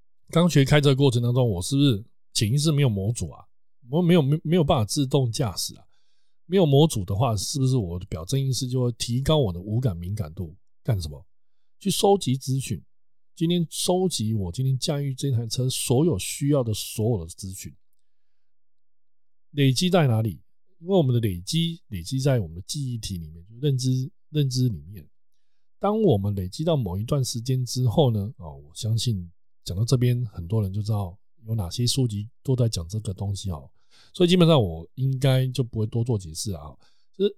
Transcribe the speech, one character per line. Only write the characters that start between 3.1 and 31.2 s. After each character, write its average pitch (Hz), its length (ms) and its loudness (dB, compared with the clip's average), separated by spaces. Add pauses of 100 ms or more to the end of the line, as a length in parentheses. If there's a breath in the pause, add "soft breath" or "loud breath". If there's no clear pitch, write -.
组 - 160 -6
啊？ - 160 -18 (460)
我 156 100 2
没 175 140 6
有， 170 80 6
没， 143 220 2
没 156 120 2
有 170 60 4
办 151 160 2
法 107 60 2
自 139 220 0
动 131 240 2
驾 104 260 -2
驶 - 180 -8
啊。 - 100 -20 (600)
没 175 100 0
有 190 80 6
模 143 220 6
组 107 180 -2
的 98 100 -4
话， 113 220 2
是 - 220 -4
不 131 80 2
是 131 100 2
我 90 220 -2
的 90 80 -10
表 80 180 -8
征 135 160 -2
意 135 100 -2
识 127 160 -2
就 123 180 -2
会 123 80 0
提 120 280 -4
高 156 160 2
我 110 160 2
的 87 80 -6
五 107 200 -2
感 117 140 0
敏 87 200 -6
感 82 180 -8
度？ 87 220 -10 (300)
干 107 140 0
什 78 120 -6
么？ 69 160 -16 (540)
去 196 100 -2
收 202 260 4
集 131 200 0
资 131 240 -2
讯。 87 220 -6 (520)
今 165 160 -2
天 175 180 0
收 185 400 0
集 110 260 -2
我 92 180 -2
今 131 120 -4
天 131 140 0
驾 143 220 -2
驭 139 120 -4
这 139 200 -4
台 117 160 0
车 127 200 -2
所 131 380 2
有 135 100 2
需 - 320 -4
要 143 140 4
的 113 100 -2
所 110 460 -2
有 80 60 -6
的 - 20 -12
资 95 260 -12
讯。 - 220 -14 (1800)
累 139 220 2
积 175 180 0
在 170 160 4
哪 110 160 2
里？ 101 180 -4 (380)
因 165 80 -18
为 196 100 2
我 170 60 6
们 127 100 2
的 120 80 2
累 95 200 -2
积， 165 480 -2
累 87 140 -8
积 131 180 -4
在 131 180 2
我 92 80 -2
们 80 80 -12
的 92 80 -12
记 135 320 -8
忆 - 20 -6
体 98 220 -8
里 80 100 -12
面， 85 160 -20
就 110 140 -20
认 139 180 0
知， 131 340 -2 (200)
认 147 180 0
知 127 200 0
里 87 120 -4 (100)
面。 92 160 -18 (720)
当 208 220 0
我 160 160 4
们 101 200 0
累 92 120 -6
积 156 160 -6
到 165 120 2
某 95 200 -2
一 104 80 -4
段 139 180 0
时 120 180 -4
间 127 260 -2
之 127 220 -2
后 131 240 4
呢， 104 260 -2
哦， 76 180 -14
我 71 180 -20
相 110 220 -2
信 92 340 -4 (340)
讲 90 120 -8
到 110 80 0
这 127 120 2
边， 123 300 2
很 85 200 -12
多 107 160 0
人 95 100 -2
就 101 80 -4
知 104 120 -4
道 95 260 -6 (260)